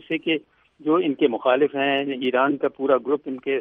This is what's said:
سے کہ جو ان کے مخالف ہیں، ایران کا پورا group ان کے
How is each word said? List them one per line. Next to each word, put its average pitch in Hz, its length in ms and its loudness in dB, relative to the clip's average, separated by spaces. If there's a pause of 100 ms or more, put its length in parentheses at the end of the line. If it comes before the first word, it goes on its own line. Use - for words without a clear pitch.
سے 160 100 -4
کہ 160 200 -2 (420)
جو 151 140 0
ان 170 200 0
کے 143 140 2
مخالف 131 460 2
ہیں، 139 300 0
ایران 131 520 0
کا 139 120 -2
پورا 131 280 0
group 131 300 -2
ان 131 120 -8
کے 139 220 -4